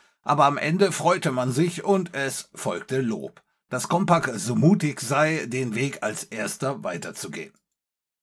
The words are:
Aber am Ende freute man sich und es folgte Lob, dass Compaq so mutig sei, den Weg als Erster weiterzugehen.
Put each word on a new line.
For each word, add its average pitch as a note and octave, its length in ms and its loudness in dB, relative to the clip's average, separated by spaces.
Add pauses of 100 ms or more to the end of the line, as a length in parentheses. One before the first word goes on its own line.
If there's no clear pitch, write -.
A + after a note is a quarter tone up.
(220)
Aber C#3+ 220 4
am C#3+ 140 4
Ende F3+ 340 2
freute E3 400 2
man B2+ 220 0
sich E3+ 320 0
und F#3+ 280 2
es C3+ 400 -4
folgte G2+ 460 -4
Lob, G#2 420 -4 (280)
dass B2+ 180 -4
Compaq E3+ 480 2
so A2+ 200 -4
mutig D3+ 440 4
sei, D3+ 480 0
den A#2+ 280 -4
Weg C3+ 280 -4
als G#2+ 220 -6
Erster A2 580 -6
weiterzugehen. E2 680 -10 (680)